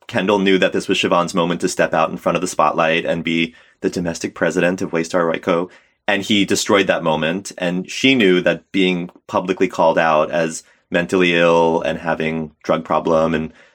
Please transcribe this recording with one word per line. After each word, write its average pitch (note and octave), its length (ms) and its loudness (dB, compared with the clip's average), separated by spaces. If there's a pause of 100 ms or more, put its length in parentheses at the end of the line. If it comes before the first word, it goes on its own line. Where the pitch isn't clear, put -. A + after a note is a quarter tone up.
Kendall G2+ 340 0
knew F#2+ 200 4
that F#2 140 2
this F#2+ 140 -4
was F#2+ 120 0
Siobhan's F2 340 0
moment F2 280 0
to F2+ 80 -2
step D#2+ 240 -2
out D#2+ 180 0
in F2 60 -8
front F2 180 -2
of E2 60 -4
the F2+ 60 -4
spotlight D#2+ 580 0
and E2 180 -2
be E2 320 -2 (260)
the F#2+ 80 -2
domestic F2+ 460 -6
president F2 460 0
of E2+ 100 -6
Waystar E2 400 -2
Royco. E2+ 400 -2 (340)
And G2+ 160 0
he G2+ 220 0
destroyed G2 440 2
that F2 160 0
moment. D#2+ 540 -2
And F2+ 320 -4
she - 260 0
knew F#2 260 4
that E2+ 320 -2
being F#2 360 0 (180)
publicly F#2 420 0
called E2 280 2
out D#2 340 2
as E2 320 -2 (280)
mentally F2 440 2
ill E2+ 460 4
and D#2+ 160 -4
having D#2+ 560 -4 (100)
drug E2 200 -2
problem D#2+ 500 0
and D#2 200 -4 (220)